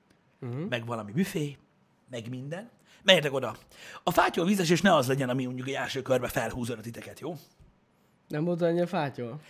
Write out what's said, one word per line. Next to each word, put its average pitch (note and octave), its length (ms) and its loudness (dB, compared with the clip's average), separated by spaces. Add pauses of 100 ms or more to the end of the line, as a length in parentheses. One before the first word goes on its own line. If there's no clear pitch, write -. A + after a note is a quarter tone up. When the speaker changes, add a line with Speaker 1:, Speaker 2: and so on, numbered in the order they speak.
(400)
Speaker 1:
Mhm. B2+ 220 -6
Speaker 2:
meg B2 240 -4
valami A2+ 260 -6
büfé, D3 460 -2 (520)
meg A#2+ 200 -10
minden. C#3+ 400 -10 (340)
Menjetek D3+ 300 6
oda. B2 220 -2 (480)
A F3 80 0
fátyol F#3 340 2
vízesés F3+ 360 4
ne F#3+ 140 8
az C3 120 4
legyen, C3+ 220 0
ami B2+ 160 0
mondjuk B2+ 220 -8
egy C3+ 60 -4
első C3 280 -4
körbe B2 260 2
felhúzod A#2 520 -4
a - 20 -14
titeket, A2 380 -14
jó? D3+ 160 -8 (920)
Speaker 1:
Nem D3+ 160 -2
volt F3 180 0
annyira E3+ 260 4
fátyol? C#3 520 -4 (100)